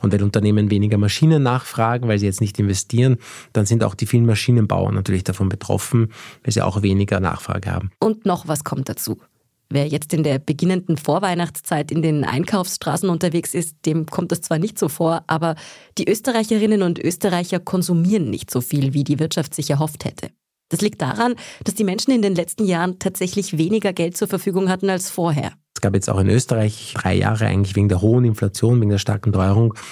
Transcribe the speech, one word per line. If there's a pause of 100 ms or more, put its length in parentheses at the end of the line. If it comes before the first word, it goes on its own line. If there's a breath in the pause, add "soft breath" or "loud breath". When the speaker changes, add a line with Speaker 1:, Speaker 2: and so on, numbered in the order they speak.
Speaker 1:
Und
wenn
Unternehmen
weniger
Maschinen
nachfragen,
weil
sie
jetzt
nicht
investieren, (360 loud breath)
dann
sind
auch
die
vielen
Maschinenbauer
natürlich
davon
betroffen, (320 loud breath)
weil
sie
auch
weniger
Nachfrage
haben.
Speaker 2:
Und
noch
was
kommt
dazu. (500)
Wer
jetzt
in
der
beginnenden
Vorweihnachtszeit
in
den
Einkaufsstraßen
unterwegs
ist,
dem
kommt
es
zwar
nicht
so
vor,
aber (420 loud breath)
die
Österreicherinnen
und
Österreicher
konsumieren
nicht
so
viel,
wie
die
Wirtschaft
sich
erhofft
hätte. (400)
Das
liegt
daran, (280 loud breath)
dass
die
Menschen
in
den
letzten
Jahren
tatsächlich
weniger
Geld
zur
Verfügung
hatten
als
vorher. (240)
Speaker 1:
Es
gab
jetzt
auch
in
Österreich
drei
Jahre
eigentlich
wegen
der
hohen
Inflation,
wegen
der
starken
Teuerung (160 loud breath)